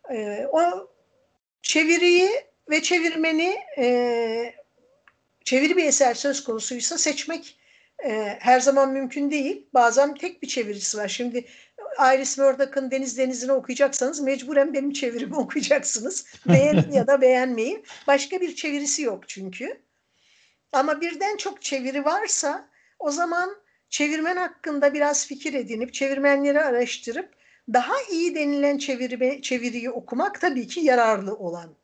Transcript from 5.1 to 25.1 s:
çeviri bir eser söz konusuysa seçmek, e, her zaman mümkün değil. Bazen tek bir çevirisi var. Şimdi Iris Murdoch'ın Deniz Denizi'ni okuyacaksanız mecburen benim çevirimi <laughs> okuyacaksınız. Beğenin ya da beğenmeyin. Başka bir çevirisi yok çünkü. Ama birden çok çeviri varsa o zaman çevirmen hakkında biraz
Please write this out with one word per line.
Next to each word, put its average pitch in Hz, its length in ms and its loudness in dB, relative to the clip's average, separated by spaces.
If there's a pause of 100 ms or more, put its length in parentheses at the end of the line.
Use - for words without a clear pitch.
çeviri 302 320 2
bir 339 80 4
eser 262 300 4
söz 277 300 -2
konusuysa 240 540 -4
seçmek, - 600 -4 (460)
e, 214 360 -4
her 254 200 6
zaman 269 320 4
mümkün 277 380 -4
değil. 294 440 -4
Bazen 262 400 4
tek - 280 -8
bir - 60 -12
çevirisi 208 500 -4
var. 202 100 -4
Şimdi 240 360 -6 (540)
Iris 262 400 4
Murdoch'ın 269 520 2
Deniz 262 280 -4
Denizi'ni 262 340 -2
okuyacaksanız 269 680 0
mecburen 277 540 0
benim 277 180 -2
çevirimi 240 440 -6
<laughs> - 0 -
okuyacaksınız. 285 880 -2 (200)
Beğenin 285 460 6
ya 240 140 2
da 277 140 4
beğenmeyin. 254 640 2 (220)
Başka 285 340 2
bir 339 140 -4
çevirisi 285 480 -4
yok 202 260 -6
çünkü. 196 520 -12 (920)
Ama 294 280 0
birden 339 360 -4
çok 392 260 -8
çeviri 269 420 -4
varsa 330 640 -2 (300)
o 294 120 -4
zaman 349 460 -2 (320)
çevirmen 311 480 -2
hakkında 302 580 0
biraz 294 320 0